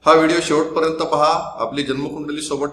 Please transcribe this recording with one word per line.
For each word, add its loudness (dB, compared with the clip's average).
हा 6
व्हिडिओ 4
शेवटपर्यंत 0
पहा, 0
आपली -4
जन्मकुंडली -6
सोबत -4